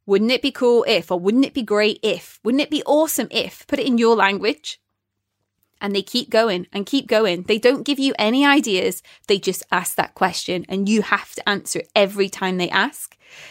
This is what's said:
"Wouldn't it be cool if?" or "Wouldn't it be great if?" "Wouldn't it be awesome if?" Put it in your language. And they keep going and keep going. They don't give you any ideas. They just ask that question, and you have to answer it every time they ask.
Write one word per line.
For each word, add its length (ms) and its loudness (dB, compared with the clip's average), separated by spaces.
"Wouldn't 280 2
it 100 0
be 80 -2
cool 380 2
if?" 240 0
or 80 -2
"Wouldn't 260 2
it 80 -8
be 80 -4
great 400 0
if?" 400 -6
"Wouldn't 220 0
it 60 -10
be 160 -2
awesome 440 0
if?" 380 -6
Put 100 -2
it 80 -4
in 120 0
your 180 4
language. 640 -2
And 120 -4
they 80 0
keep 280 -4
going 420 2
and 140 -6
keep 220 -2
going. 340 2
They 160 0
don't 240 2
give 160 -2
you 180 0
any 300 2
ideas. 560 2
They 140 2
just 320 -4
ask 240 -2
that 180 -2
question, 540 -4
and 200 -2
you 140 2
have 320 -4
to 140 -10
answer 320 -4
it 140 -12
every 340 2
time 280 -4
they 140 -2
ask. 480 -4